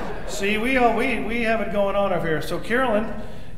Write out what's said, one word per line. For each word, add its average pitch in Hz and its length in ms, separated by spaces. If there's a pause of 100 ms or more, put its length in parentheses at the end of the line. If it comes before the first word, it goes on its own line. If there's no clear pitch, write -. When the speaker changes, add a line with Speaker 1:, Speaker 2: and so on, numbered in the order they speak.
(140)
Speaker 1:
<laughs> - 160
Speaker 2:
See, 202 280
we, 254 200
all, 233 180
we, 233 240
we 220 220
have 220 180
it 208 140
going 196 240
on 196 160
over 160 120
here. 156 160
So 170 180
Carolyn 220 540 (440)